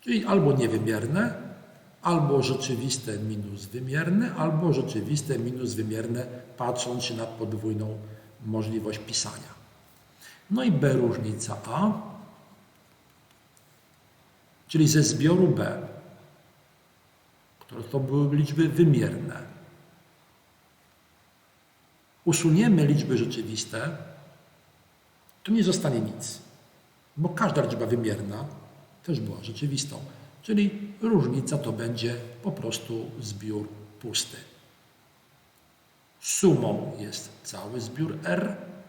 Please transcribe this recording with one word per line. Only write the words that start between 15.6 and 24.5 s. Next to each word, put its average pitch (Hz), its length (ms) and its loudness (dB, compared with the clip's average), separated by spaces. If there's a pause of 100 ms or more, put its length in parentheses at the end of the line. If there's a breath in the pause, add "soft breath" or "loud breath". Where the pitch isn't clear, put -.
które 120 240 -14
to 135 180 -4
były 143 360 2
liczby 156 320 4
wymierne, 135 720 4 (2750)
usuniemy 165 640 6
liczby 131 320 4
rzeczywiste, 113 760 -4 (1500)